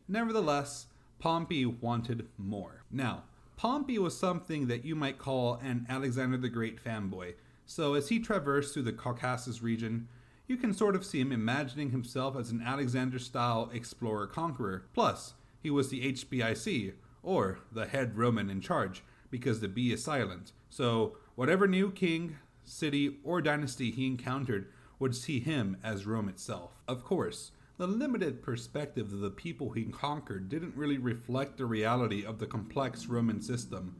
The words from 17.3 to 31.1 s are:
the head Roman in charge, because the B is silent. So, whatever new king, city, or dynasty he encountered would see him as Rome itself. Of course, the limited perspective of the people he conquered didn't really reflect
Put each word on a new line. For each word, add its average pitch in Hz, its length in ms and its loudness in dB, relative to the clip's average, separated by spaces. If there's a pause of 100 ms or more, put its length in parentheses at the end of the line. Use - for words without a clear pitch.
the 110 160 -2
head 123 300 0
Roman 113 320 4
in 95 120 -2
charge, 107 420 0 (260)
because 123 300 0
the 107 80 -2
B 120 240 0
is 110 120 -2
silent. 101 500 -2 (180)
So, 117 460 2 (180)
whatever 180 320 6
new 190 240 4
king, 165 460 0 (260)
city, 143 600 0
or 170 180 2
dynasty 143 500 0
he 131 160 0
encountered 127 600 -2 (300)
would 127 180 0
see 131 240 -2
him 120 440 0
as 104 220 -4
Rome 107 240 0
itself. 92 420 -8 (160)
Of 123 160 -4
course, - 480 -2 (260)
the 180 100 -2
limited 202 540 0
perspective 120 720 -4
of 98 60 -4
the 101 100 0
people 139 420 -6
he 113 140 -2
conquered 104 640 -4
didn't 160 260 -4
really 143 220 0
reflect 123 600 -2